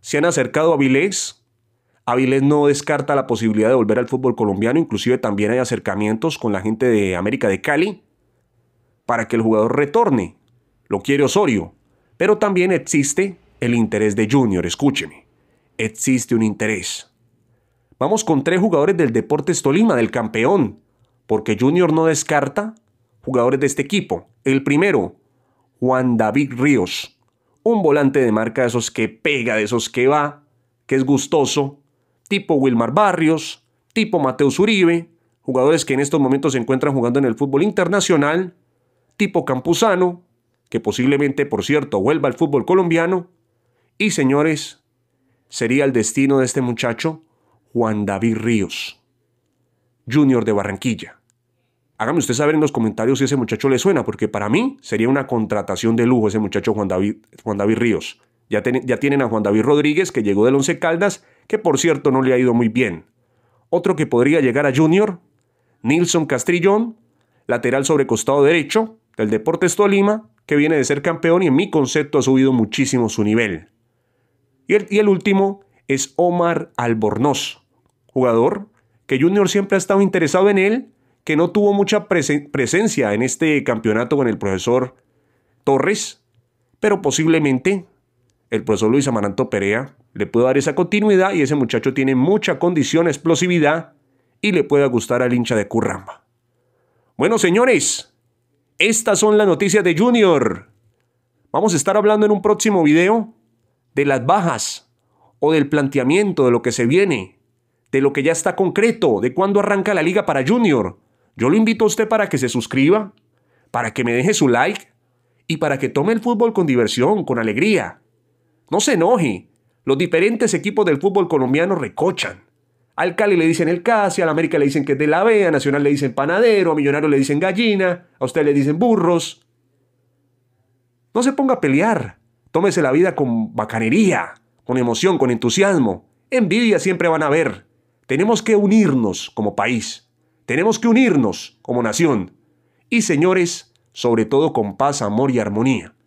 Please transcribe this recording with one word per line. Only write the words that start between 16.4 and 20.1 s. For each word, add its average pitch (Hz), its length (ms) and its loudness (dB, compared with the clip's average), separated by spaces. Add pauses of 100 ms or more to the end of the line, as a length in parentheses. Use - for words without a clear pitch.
interés. 107 720 -6 (840)
Vamos 202 260 -2
con 147 180 0
tres 175 180 0
jugadores 175 360 0
del 147 160 0
Deportes 151 480 -2
Tolima, 180 340 2
del 117 160 0